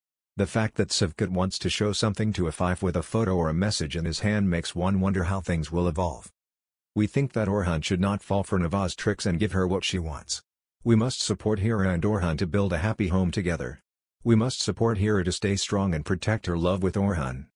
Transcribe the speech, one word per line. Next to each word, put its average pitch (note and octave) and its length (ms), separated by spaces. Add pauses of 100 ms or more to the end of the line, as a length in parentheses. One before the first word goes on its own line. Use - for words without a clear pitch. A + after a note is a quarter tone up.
(360)
The G2 100
fact A2 300
that G2 140
Safkat F2+ 400
wants F#2 300
to F2+ 100
show G#2 220
something G#2+ 420
to F2+ 100
Afif F2+ 380
with F2 140
a E2 60
photo G#2 320
or E2+ 140
a D#2 60
message F2 420
in E2 80
his E2 160
hand G#2 300
makes E2+ 240
one F#2 260
wonder F#2 240
how F#2+ 160
things D#2+ 320
will F2 160
evolve. E2 420 (640)
We G#2+ 120
think C#3 260
that G#2+ 160
Orhan F2 340
should F#2 180
not G2+ 220
fall G2 220
for G2 140
Neva's F2 360
tricks - 300
and F2 160
give G2+ 120
her F#2 140
what F2+ 180
she - 140
wants. D#2+ 440 (420)
We A#2 100
must A2+ 280
support G#2+ 380
Hira G2+ 280
and F2 140
Orhan F2 360
to G2 80
build G2 260
a E2 60
happy G#2 300
home F#2 220
together. D#2+ 500 (420)
We A2+ 140
must A#2+ 240
support A2+ 380
Hira G#2 260
to F2 80
stay G2 240
strong G2 380
and D2+ 100
protect G#2+ 400
her E2+ 140
love F2+ 240
with F#2+ 120
Orhan. D2+ 600